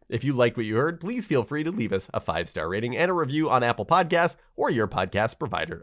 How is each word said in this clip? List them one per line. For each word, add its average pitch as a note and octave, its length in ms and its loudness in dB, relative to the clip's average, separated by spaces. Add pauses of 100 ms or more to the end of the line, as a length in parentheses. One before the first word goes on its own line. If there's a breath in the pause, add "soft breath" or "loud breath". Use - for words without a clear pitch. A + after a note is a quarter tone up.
If A2+ 160 -2
you C#3 100 2
liked A#2+ 220 4
what A2+ 120 -2
you A2 80 0
heard, D#3+ 260 0
please A3+ 240 -4
feel C3 180 2
free D3+ 200 -4
to D#3+ 80 -2
leave A2+ 220 -2
us F#2+ 200 -4
a A2 60 -4
five-star E2 500 -4
rating A2+ 260 -2
and E3+ 140 2
a F#3 40 0
review D3+ 360 0
on B2 140 4
Apple A#2 240 0
Podcasts E3+ 480 2 (200 soft breath)
or C#4+ 140 0
your A2 180 2
podcast G2 520 -2
provider E2+ 440 -4